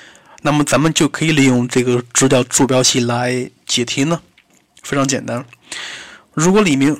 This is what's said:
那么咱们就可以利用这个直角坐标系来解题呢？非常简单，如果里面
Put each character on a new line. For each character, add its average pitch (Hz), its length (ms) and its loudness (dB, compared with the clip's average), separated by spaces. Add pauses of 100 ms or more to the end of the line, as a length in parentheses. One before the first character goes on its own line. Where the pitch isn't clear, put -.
(420)
那 147 100 -2
么 147 120 2
咱 135 180 0
们 160 100 2
就 151 160 2
可 - 160 -4
以 160 80 0
利 139 140 4
用 123 220 2
这 123 160 0
个 123 280 0
直 - 160 2
角 131 160 4
坐 - 220 0
标 127 160 2
系 127 180 0
来 123 520 -4 (160)
解 120 180 -2
题 139 200 -2
呢？ 165 160 -2 (640)
非 - 120 -6
常 135 120 0
简 127 180 -4
单， 120 180 -8 (880)
如 170 220 2
果 214 80 4
里 165 140 2
面 139 240 2